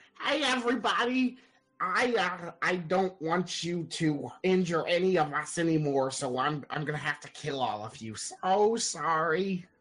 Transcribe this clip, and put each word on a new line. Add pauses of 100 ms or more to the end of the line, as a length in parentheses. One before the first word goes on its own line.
(220)
Hey,
everybody, (440)
I,
uh, (100)
I
don't
want
you
to (120)
injure
any
of
us
anymore,
so
I'm,
I'm
gonna
have
to
kill
all
of
you.
So
sorry. (160)